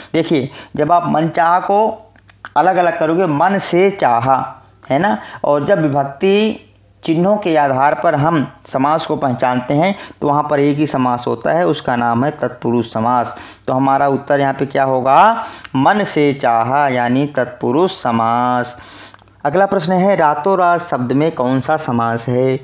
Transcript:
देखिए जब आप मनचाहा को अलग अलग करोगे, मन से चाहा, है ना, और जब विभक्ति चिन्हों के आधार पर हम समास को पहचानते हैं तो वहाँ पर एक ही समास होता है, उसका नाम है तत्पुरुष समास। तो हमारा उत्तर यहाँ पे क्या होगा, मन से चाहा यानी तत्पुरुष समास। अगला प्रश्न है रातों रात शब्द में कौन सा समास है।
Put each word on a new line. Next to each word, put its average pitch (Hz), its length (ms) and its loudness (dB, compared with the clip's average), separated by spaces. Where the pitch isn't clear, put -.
देखिए 156 360 0
जब 151 160 0
आप 175 160 2
मनचाहा 165 520 0
को 208 500 -2
अलग 175 200 2
अलग 175 220 0
करोगे, 165 280 0
मन 170 340 0
से 185 320 2
चाहा, 131 440 2
है 139 100 2
ना, 208 180 0
और 143 220 2
जब 202 140 2
विभक्ति 160 880 0
चिन्हों 175 360 2
के 165 180 0
आधार 139 380 2
पर 156 200 0
हम 147 320 2
समास 147 340 0
को 160 100 -2
पहचानते 127 580 -2
हैं 180 200 2
तो - 80 -2
वहाँ 143 140 2
पर 147 180 0
एक 143 160 2
ही 151 100 0
समास 123 400 -2
होता 120 260 -2
है, 175 140 0
उसका 147 300 -2
नाम 117 280 0
है 151 80 -2
तत्पुरुष 117 600 -4
समास। 120 420 -2
तो 131 60 -2
हमारा 135 360 2
उत्तर 139 320 0
यहाँ 139 140 0
पे 135 120 -4
क्या 139 180 0
होगा, 135 640 4
मन 180 280 2
से 147 300 0
चाहा 127 540 0
यानी 127 400 0
तत्पुरुष 135 680 -2
समास। 120 800 -2
अगला 175 220 2
प्रश्न 190 280 -2
है 190 220 2
रातों 156 420 2
रात 175 240 2
शब्द 127 300 -4
में 147 200 0
कौन 131 280 -2
सा 156 180 -2
समास 117 500 -2
है। 131 360 0